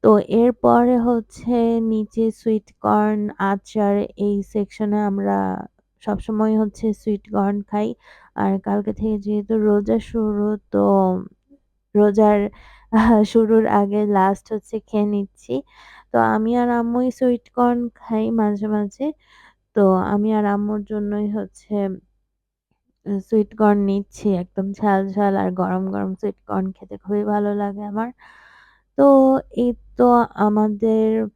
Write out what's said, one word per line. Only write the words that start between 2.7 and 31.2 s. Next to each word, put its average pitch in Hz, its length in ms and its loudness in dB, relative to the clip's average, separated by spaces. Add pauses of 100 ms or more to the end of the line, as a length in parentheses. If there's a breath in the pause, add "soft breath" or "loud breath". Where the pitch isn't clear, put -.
কর্ন, 214 560 0
আচার 202 580 -2 (220)
এই 202 260 -2
সেকশনে 208 580 -4
আমরা 196 680 -2 (320)
সবসময় 214 600 -2
হচ্ছে 214 340 -4
সুইট 208 380 -6
কর্ন 202 300 -2
খাই। 208 340 -6 (400 soft breath)
আর 196 240 -2
কালকে 202 340 -4
থেকে 214 260 -4
যেহেতু 208 380 -4
রোজা 214 420 2
শুরু, 214 580 -2 (140)
তো 202 120 2 (1120)
রোজার, 208 540 4 (420 soft breath)
আহ, 220 320 6
শুরুর 220 440 2
আগে 202 380 0
লাস্ট 202 480 0
হচ্ছে 214 260 -8
খেয়ে 208 260 -2
নিচ্ছি। 208 560 -6 (500 loud breath)
তো 240 80 0
আমি 220 380 2
আর 240 120 0
আম্মুই 240 420 -2
সুইট 247 380 -2
কর্ন 240 460 0
খাই 220 360 -4
মাঝে 208 360 -2
মাঝে। 214 440 -4 (640 soft breath)
তো 196 200 4
আমি 208 400 0
আর 214 120 0
আম্মুর 208 380 -2
জন্যই 208 460 -6
হচ্ছে, 202 580 -6 (1160)
উম, 202 140 -4
সুইট 214 360 -2
কর্ন 208 240 4
নিচ্ছি। 196 560 -2
একদম 190 360 -6
ঝাল 196 360 0
ঝাল 196 300 0
আর 190 140 -2
গরম 185 400 -4
গরম 190 220 -6
সুইট 196 220 -8 (120)
কর্ন 190 240 -4
খেতে 196 260 -18
খুবই 208 260 -4
ভালো 208 320 -2
লাগে 202 280 -6
আমার। 214 280 -6 (840 soft breath)
তো 269 400 6 (140)
এই 247 220 -2 (240)
তো 247 100 4 (260)
আমাদের 214 1040 0